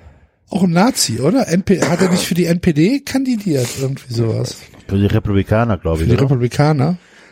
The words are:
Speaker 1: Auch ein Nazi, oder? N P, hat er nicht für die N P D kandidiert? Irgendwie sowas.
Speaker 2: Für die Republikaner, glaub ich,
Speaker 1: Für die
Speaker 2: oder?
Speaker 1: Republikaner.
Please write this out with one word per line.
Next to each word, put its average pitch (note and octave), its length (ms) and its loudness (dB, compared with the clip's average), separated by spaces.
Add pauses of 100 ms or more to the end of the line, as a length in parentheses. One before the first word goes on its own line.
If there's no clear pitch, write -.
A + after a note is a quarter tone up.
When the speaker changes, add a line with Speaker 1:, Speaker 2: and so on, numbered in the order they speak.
(500)
Speaker 1:
Auch F#3 140 -2
ein F#3 80 2
Nazi, F3 500 0
oder? G3+ 260 2
N E3+ 160 0
P, F3+ 180 2
hat E3+ 200 0
er F#3 80 2
nicht F3+ 160 0
für - 80 -4
die E3+ 120 0
N E3+ 140 0
P F3 140 0
D F#3 280 2
kandidiert? G3+ 680 -2 (100)
Irgendwie C3+ 340 -6
sowas. A#2 420 -2 (320)
Speaker 2:
Für G2 100 -2
die G2+ 80 4
Republikaner, G#2+ 720 0
glaub E2+ 200 -2
ich, D#2+ 40 -2
Speaker 1:
Für D#2+ 60 0
die A#2+ 60 2
Speaker 2:
oder? A#2+ 100 2
Speaker 1:
Republikaner. C#3 760 0 (340)